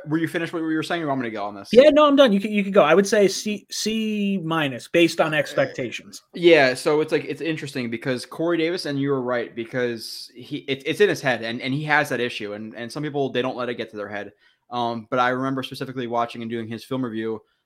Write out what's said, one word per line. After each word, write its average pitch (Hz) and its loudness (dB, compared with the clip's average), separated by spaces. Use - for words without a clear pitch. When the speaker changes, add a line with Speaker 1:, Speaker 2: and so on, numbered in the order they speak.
Speaker 1:
were 156 -2
you 160 -2
finished 165 -4
what 170 -4
you 160 -4
were 156 -2
saying, 170 -4
or 151 -4
want 135 -2
me 120 -4
to 110 -6
go 104 -6
on 104 -8
this? 98 -14
Speaker 2:
Yeah, 269 10
no, 294 6
I'm 285 4
done. 269 8
You 196 4
can, 214 -4
you 208 0
can 196 -4
go. 190 6
I 151 6
would 196 4
say 208 4
C, 202 -4
C 214 -2
minus 151 -2
based 165 4
on 156 2
expectations. - -4
Speaker 1:
Yeah, 156 6
so 151 0
it's 156 -2
like, 147 -2
it's 143 -8
interesting 147 -6
because 120 -4
Corey 170 -2
Davis, 165 -2
and 139 -4
you 139 0
were 135 0
right, 123 -4
because 117 -6
he, 127 -12
it, 135 -6
it's 160 -2
in 208 6
his 151 -2
head, 120 0
and, 117 -6
and 131 -4
he 151 -4
has 151 2
that 123 -2
issue, 113 -4
and, 110 -12
and 120 -10
some 147 -8
people, 139 -2
they 123 0
don't 127 -2
let 120 -4
it 120 -6
get 113 -8
to 110 -14
their 101 -8
head. 101 -10
Um, 117 -4
but 127 0
I 123 2
remember 131 -2
specifically 131 -8
watching 117 -2
and 113 -8
doing 113 -6
his 113 -10
film 131 -4
review. 110 -6